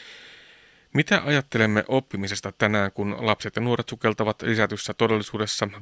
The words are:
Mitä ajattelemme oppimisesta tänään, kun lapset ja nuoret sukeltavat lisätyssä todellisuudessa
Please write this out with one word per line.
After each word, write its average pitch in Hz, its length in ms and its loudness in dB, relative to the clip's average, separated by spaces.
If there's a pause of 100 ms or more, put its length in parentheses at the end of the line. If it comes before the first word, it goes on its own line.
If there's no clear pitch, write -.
(920)
Mitä 156 320 2
ajattelemme 113 640 2
oppimisesta 101 640 -2
tänään, 104 400 2
kun 101 280 -4
lapset 110 360 -2
ja 113 60 -2
nuoret 120 280 0
sukeltavat 110 520 0
lisätyssä 107 520 0
todellisuudessa 107 760 0 (120)